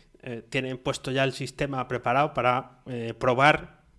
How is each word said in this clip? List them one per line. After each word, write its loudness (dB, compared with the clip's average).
eh, -12
tienen -4
puesto -6
ya 0
el 0
sistema -6
preparado 0
para, 0
eh, -8
probar 4